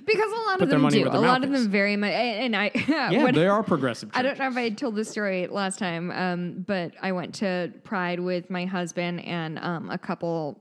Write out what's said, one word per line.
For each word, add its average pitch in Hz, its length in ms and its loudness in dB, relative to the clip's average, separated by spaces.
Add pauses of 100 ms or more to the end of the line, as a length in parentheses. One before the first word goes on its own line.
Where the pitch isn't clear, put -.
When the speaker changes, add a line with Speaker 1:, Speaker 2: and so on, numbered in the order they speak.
Speaker 1:
Because 415 280 2
a - 20 -4
lot 440 240 0
Speaker 2:
put - 60 4
Speaker 1:
of - 60 4
Speaker 2:
their - 80 6
Speaker 1:
them 269 40 6
Speaker 2:
money 220 140 6
Speaker 1:
do. 196 60 6
Speaker 2:
where 131 100 2
their 180 80 4
Speaker 1:
A - 20 6
lot 254 200 6
Speaker 2:
mouth 277 80 0
Speaker 1:
of 277 40 2
Speaker 2:
is. 262 80 4
Speaker 1:
them 208 80 2
very 202 260 2
much, 208 140 0
and 220 460 0
I, 185 160 0
<laughs> 220 160 0
Speaker 2:
Yeah, 269 340 2
Speaker 1:
when - 140 4
Speaker 2:
there 180 160 6
are 214 100 4
progressive 127 520 0
Speaker 1:
I 254 80 0
don't 269 140 0
Speaker 2:
churches. - 40 -12 (160)
Speaker 1:
know 254 40 0
if 233 120 -2
I - 20 -6
told 220 220 -4
this 220 120 -2
story 190 380 -2
last 196 320 -2
time, 175 320 -2
um, 175 560 -4
but 185 340 -2
I 190 120 -2
went 175 240 -4
to 180 340 -2 (140)
Pride 175 340 -2
with 180 320 -4
my 180 140 -2
husband 175 600 -4
and, 165 360 -6
um, 165 300 -6
a 170 60 -4
couple 165 640 -4